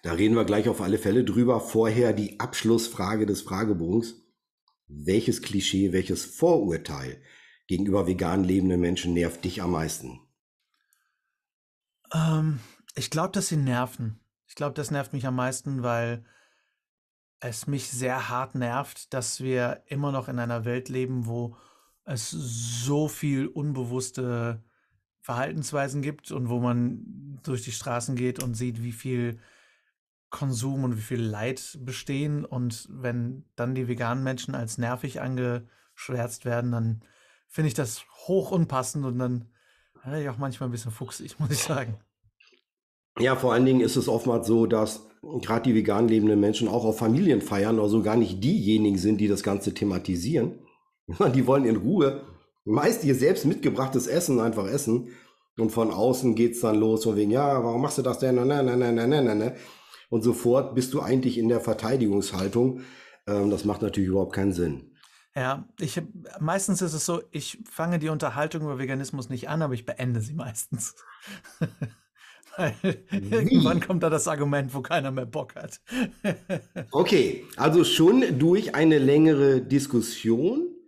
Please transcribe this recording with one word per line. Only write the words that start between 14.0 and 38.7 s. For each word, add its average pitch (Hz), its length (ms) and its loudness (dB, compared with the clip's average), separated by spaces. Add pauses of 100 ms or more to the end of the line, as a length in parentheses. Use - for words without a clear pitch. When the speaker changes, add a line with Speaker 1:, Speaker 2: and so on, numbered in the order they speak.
Speaker 2:
Ich - 80 -20
glaub, 147 200 -6
das 147 160 -6
nervt 143 220 -4
mich 135 140 -4
am 127 100 -2
meisten, 131 460 -4
weil 117 420 -2 (1160)
es 120 260 -10
mich 143 240 -4
sehr 127 380 -4
hart 123 260 -4
nervt, 127 600 -6
dass - 260 -6
wir 127 460 -2
immer 143 260 -4
noch 131 160 -4
in 127 100 -6
einer 120 260 -4
Welt 123 240 -4
leben, 127 380 -4
wo 117 300 -6 (480)
es 117 260 -8
so 123 800 -4
viel 143 380 -2
unbewusste 123 1160 -4 (580)
Verhaltensweisen 139 840 -4
gibt 147 300 -8
und 123 160 -4
wo 120 120 0
man 123 840 -2
durch 127 200 -6
die 120 100 -10
Straßen 120 440 -4
geht 123 260 -2
und 120 120 -6
sieht, 117 280 -6
wie 120 100 -6
viel 120 460 -4 (920)
Konsum 135 540 -4
und 120 120 -2
wie 107 60 -6
viel 117 200 -4
Leid 110 600 -6
bestehen. 143 640 -4
Und 123 460 -6
wenn 127 560 -6 (100)
dann 123 180 -4
die 127 140 -4
veganen 123 360 -2
Menschen 131 300 -6
als 117 240 -6
nervig 123 420 -4
angeschwärzt 123 1200 -6
werden, 120 280 -2
dann 113 320 -2 (440)
finde 156 200 0
ich 117 60 -2
das 123 300 -4 (240)
hoch 185 240 2
unpassend 143 540 0